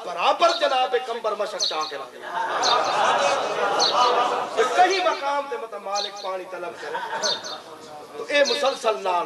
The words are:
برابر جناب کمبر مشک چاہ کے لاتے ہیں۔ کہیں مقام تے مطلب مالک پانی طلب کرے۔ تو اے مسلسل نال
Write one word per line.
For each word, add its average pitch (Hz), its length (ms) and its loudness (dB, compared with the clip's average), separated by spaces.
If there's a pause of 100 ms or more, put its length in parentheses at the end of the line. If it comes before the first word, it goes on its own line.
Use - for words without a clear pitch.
برابر 269 440 4 (100)
جناب 254 360 2 (100)
کمبر 226 320 -2
مشک 196 200 -4
چاہ 160 320 0
کے 143 80 -8
لاتے - 200 -12
ہیں۔ - 60 -16 (2500)
کہیں 359 300 4
مقام 285 440 -2
تے 240 120 -6
مطلب 208 200 -10
مالک 202 400 -6
پانی 185 300 -6
طلب - 300 -10
کرے۔ - 360 -6 (1000)
تو - 100 -8
اے 294 120 2
مسلسل 226 640 2
نال 180 220 2